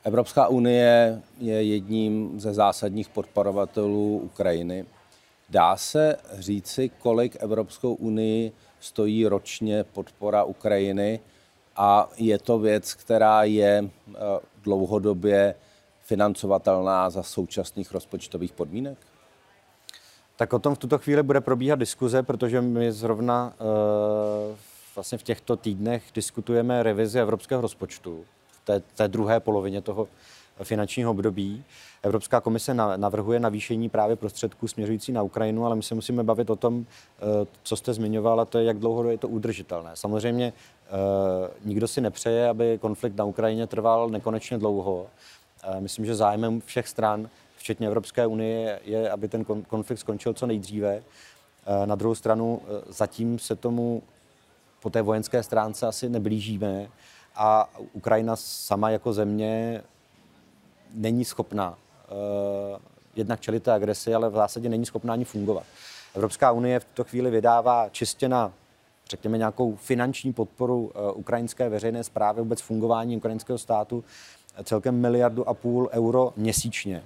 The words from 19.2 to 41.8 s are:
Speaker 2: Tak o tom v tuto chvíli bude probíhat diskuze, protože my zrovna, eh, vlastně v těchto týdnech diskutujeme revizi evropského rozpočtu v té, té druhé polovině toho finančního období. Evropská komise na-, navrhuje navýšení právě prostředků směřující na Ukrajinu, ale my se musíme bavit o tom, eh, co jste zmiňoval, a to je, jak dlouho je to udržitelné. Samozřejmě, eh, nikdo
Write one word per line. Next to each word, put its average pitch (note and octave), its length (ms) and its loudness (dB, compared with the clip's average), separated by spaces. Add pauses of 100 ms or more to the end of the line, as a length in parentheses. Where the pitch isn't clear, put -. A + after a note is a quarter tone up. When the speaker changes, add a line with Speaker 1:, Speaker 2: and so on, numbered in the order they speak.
Speaker 2:
Tak - 160 0
o A#2 60 2
tom C#3+ 160 2
v - 40 -6
tuto C#3 200 0
chvíli D3 240 2
bude C#3 180 4
probíhat C3 380 0
diskuze, B2 440 0
protože B2 380 0
my A#2 320 0
zrovna, A#2 640 -2
eh, G#2+ 1000 0 (420)
vlastně G#2+ 200 -8
v - 40 -14
těchto A2+ 340 -2
týdnech G#2+ 460 -4 (120)
diskutujeme A#2 680 0
revizi A2 380 2
evropského A2 400 0
rozpočtu F2+ 640 -8 (260)
v - 140 -20
té, G2+ 160 2
té - 280 -2
druhé A2 320 2
polovině G2 420 -2
toho G#2 260 -6 (540)
finančního A2+ 480 -2
období. G2+ 540 -2 (380)
Evropská G#2 380 2
komise A2+ 340 -2
na-, G#2+ 220 2
navrhuje G#2 440 0
navýšení A2+ 480 -2
právě A2 280 2
prostředků G#2+ 520 -6
směřující A2 440 -4
na A2 100 0
Ukrajinu, A2 440 -2
ale A#2 100 0
my G#2+ 60 -2
se - 120 -6
musíme A#2+ 300 -2
bavit A2 260 2
o G#2+ 60 2
tom, A#2+ 300 -2 (320)
eh, G#2 280 0 (160)
co G#2+ 140 -4
jste - 180 -4
zmiňoval, A2 460 2
a A2+ 40 2
to A#2 140 -2
je, A2+ 60 4
jak A2 140 2
dlouho A#2 320 0
je A2+ 80 -2
to A2+ 100 -6
udržitelné. G2 680 -6
Samozřejmě, A#2 580 -2 (340)
eh, - 40 -20 (720)
nikdo G#2+ 240 -2